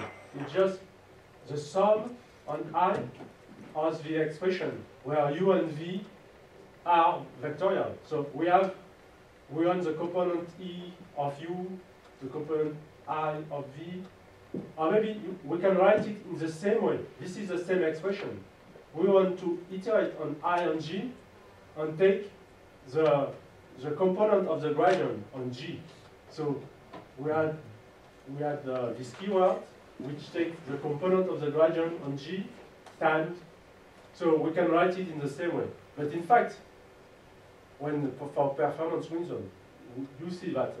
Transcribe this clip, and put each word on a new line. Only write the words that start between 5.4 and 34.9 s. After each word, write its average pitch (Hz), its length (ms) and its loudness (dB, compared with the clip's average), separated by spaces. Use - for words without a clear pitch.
and 165 180 2
V 175 340 -8
are 170 340 6
vectorial. 156 500 0
So 147 240 -2
we 156 140 -2
have, 190 280 6
we 160 160 0
want 180 180 2
the 156 80 0
component 170 560 -2
E 180 320 -12
of 143 260 -4
U, 185 360 -8
the 135 60 -8
component 151 480 -2
I 156 280 -2
of 143 160 -6
V, 175 260 -10
or 156 160 0
maybe 220 280 2
we 170 140 -2
can 190 180 4
write 214 300 6
it - 100 -6
in 151 80 -6
the 156 120 -4
same 208 320 0
way. - 160 2
This 185 160 -10
is 202 120 -8
the 180 140 -4
same 180 200 0
expression. 160 600 -4
We 180 140 4
want 185 320 6
to 175 180 -2
iterate 190 480 0
on 147 220 -4
I 175 200 2
and 156 180 0
G 190 300 -6
and 156 220 -4
take 196 320 4
the, 143 380 4
the 147 100 -4
component 190 560 4
of 156 140 -2
the 147 100 0
gradient 156 520 2
on 127 180 -6
G. - 280 -10
So 147 300 -4
we 156 120 -2
had, 156 260 2
we 139 140 -6
had, 143 260 -2
uh, 127 240 -2
this 127 220 -10
keyword, 190 420 2
which 143 340 -10
takes 170 240 -2
the 143 100 -6
component 185 520 2
of 147 100 -4
the 147 100 -2
gradient 165 540 2
on 139 140 -6
G 185 280 -8
times. 160 400 2
So 160 240 4
we 151 160 0
can 175 180 2
write 180 280 4